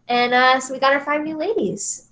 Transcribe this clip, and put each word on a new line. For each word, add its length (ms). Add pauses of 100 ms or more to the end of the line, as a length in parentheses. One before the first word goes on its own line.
And, 260
uh, 260
so 140
we 60
got 140
our 80
five 200
new 160
ladies. 760